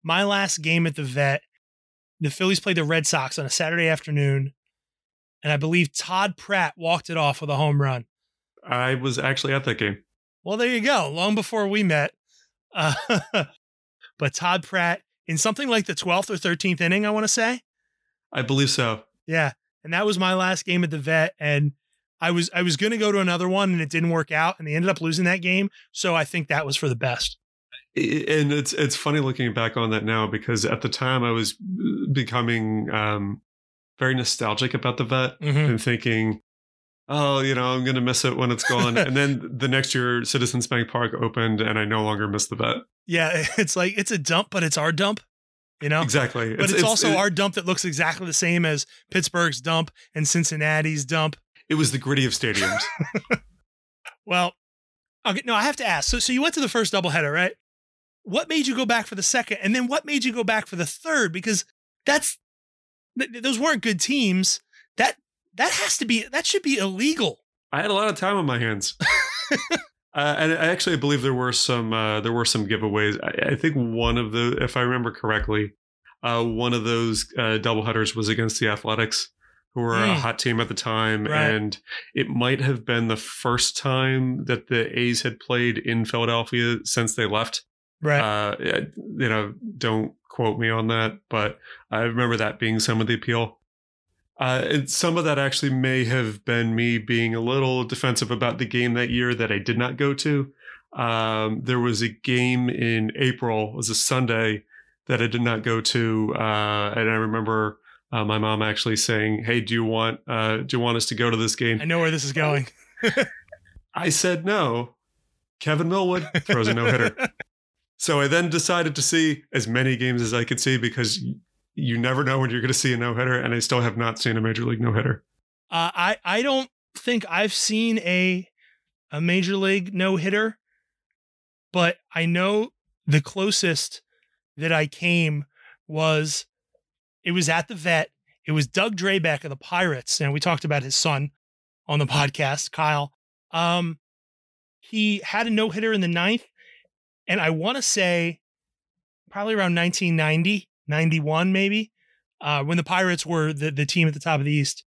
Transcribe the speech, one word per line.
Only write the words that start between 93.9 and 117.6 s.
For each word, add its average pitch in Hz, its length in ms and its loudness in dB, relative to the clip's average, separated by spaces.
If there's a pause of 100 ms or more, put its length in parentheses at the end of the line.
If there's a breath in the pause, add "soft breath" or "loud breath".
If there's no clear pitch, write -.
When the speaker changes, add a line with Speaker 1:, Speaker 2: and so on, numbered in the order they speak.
Speaker 2:
Uh, 127 280 0
and 139 200 0
some 170 280 0
of 170 80 0
that 147 120 2
actually 139 320 0
may 131 360 0
have 113 400 -2
been 117 280 0
me 117 240 2
being 113 380 0
a 113 60 -2
little 127 420 0
defensive 123 480 -2
about 120 260 -2
the 131 80 -2
game 120 280 0
that 120 160 0
year 120 260 0
that 110 160 -2
I 101 60 0
did 113 200 -2
not 123 200 -2
go 139 160 0
to. 139 360 -2 (440 loud breath)
Um, 110 720 -2
there 127 120 0
was 120 240 0
a 117 60 0
game 123 640 0
in 113 480 0
April, 120 540 0
it 113 40 -14
was 120 140 -4
a 113 60 -4
Sunday, 113 680 0 (440 loud breath)
that 123 140 0
I 120 60 2
did 120 140 -2
not 117 200 0
go 113 200 0
to, 110 560 0
uh, 104 580 0
and 113 140 2
I 113 60 2
remember, 110 640 0 (340 soft breath)
uh, 110 100 0
my 107 140 0
mom 107 240 0
actually 107 340 0
saying, 107 480 0
"Hey, 120 160 0
do 110 140 -4
you 117 100 0
want, 113 420 -2
uh, 110 340 0
do 131 180 -4
you - 20 0
want 120 160 2
us 117 120 0
to 110 80 -4
go 120 140 2
to 117 60 2
this 110 220 0
game?" 117 240 0
Speaker 1:
I - 40 -6
know 165 140 0
where 165 100 2
this 156 140 -2
is 139 80 -4
going. 147 360 0 (360)
<laughs> - 920 -4
Speaker 2:
I 175 140 -2
said 170 380 0
no. 131 500 0 (640)
Kevin 156 300 0
Millwood 180 400 2 (160)
throws 110 240 2
a 113 40 2
no-hitter. 117 440 4
Speaker 1:
<laughs> 254 100 -2 (760)